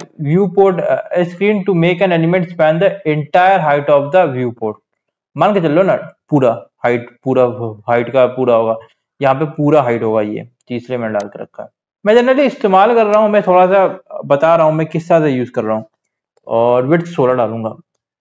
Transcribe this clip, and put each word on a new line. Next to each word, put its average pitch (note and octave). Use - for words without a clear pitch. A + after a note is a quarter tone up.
व्यू D#3+
पोर्ट, F#3
अ, -
a F3
screen G3
to G3+
make F3
an F#3
element E3+
span D#3+
the F3+
entire F3+
height D3
of C#3+
the F#3
viewport। A#2
मान F#3
के G3
चल D#3+
लो D#3
ना, F3
पूरा B2+
height, A#2+
पूरा B2+
height A#2+
का B2+
पूरा B2
होगा, A2+
यहाँ C3+
पे D3
पूरा D3
height A#2
होगा, A2
ये A2
तीसरे B2
में A2+
डाल G#2
के -
रखा -
है। A2+
मैं G#3
generally C4
इस्तेमाल G#3
कर A3+
रहा G#3
हूँ, G#3+
मैं G#3
थोड़ा F3+
सा F#3+
बता C#3+
रहा D#3+
हूँ D#3
मैं D#3+
किस E3
तरह E3+
से D#3
यूज़ B2+
कर A#2+
रहा A2
हूँ। A2
और B2
width E3+
सोलह B2+
डालूंगा। A2+